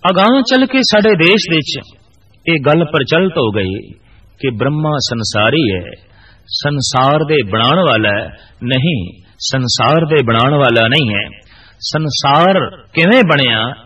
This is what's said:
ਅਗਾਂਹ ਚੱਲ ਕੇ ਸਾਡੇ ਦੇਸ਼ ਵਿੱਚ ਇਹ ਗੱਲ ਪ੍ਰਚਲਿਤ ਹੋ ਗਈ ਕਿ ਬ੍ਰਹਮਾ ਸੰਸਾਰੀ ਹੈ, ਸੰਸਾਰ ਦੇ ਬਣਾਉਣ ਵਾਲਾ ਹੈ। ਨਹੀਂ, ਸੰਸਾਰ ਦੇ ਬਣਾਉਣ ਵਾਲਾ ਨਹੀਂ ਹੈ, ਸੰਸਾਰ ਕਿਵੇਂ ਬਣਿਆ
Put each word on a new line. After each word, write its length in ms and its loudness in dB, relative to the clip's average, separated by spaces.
ਅਗਾਂਹ 320 2
ਚੱਲ 240 2
ਕੇ 160 -2
ਸਾਡੇ 280 4
ਦੇਸ਼ 400 2
ਵਿੱਚ 280 -4
ਇਹ 80 0
ਗੱਲ 180 2
ਪ੍ਰਚਲਿਤ 480 -2
ਹੋ 180 -2
ਗਈ 420 -6
ਕਿ 180 -4
ਬ੍ਰਹਮਾ 400 -2
ਸੰਸਾਰੀ 800 -2
ਹੈ, 160 -10
ਸੰਸਾਰ 720 -2
ਦੇ 320 0
ਬਣਾਉਣ 380 0
ਵਾਲਾ 340 0
ਹੈ। 60 -10
ਨਹੀਂ, 580 -4
ਸੰਸਾਰ 680 0
ਦੇ 160 0
ਬਣਾਉਣ 320 2
ਵਾਲਾ 340 2
ਨਹੀਂ 260 0
ਹੈ, 260 -8
ਸੰਸਾਰ 800 0
ਕਿਵੇਂ 280 4
ਬਣਿਆ 520 0